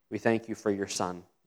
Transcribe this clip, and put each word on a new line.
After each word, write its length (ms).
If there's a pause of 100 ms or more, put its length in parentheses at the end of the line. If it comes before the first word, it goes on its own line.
(120)
We 80
thank 280
you 60
for 160
your 180
Son. 360 (240)